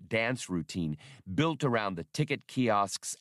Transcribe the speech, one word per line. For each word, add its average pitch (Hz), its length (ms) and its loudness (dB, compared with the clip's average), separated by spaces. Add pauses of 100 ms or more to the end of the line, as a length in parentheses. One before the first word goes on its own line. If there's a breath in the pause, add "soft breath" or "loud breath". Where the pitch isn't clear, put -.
dance 117 400 -2
routine 82 500 -2 (360 loud breath)
built 151 300 2
around 110 320 0
the 82 80 -6
ticket - 440 -4
kiosks 104 720 0